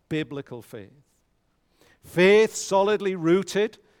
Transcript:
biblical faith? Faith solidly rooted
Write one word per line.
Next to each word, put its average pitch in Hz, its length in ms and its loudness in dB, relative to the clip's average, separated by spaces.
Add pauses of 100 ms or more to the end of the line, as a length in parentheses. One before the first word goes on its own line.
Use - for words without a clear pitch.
biblical 143 540 -8
faith? 104 280 -20 (1120)
Faith 208 520 2
solidly 196 600 -2
rooted 190 640 -2 (220)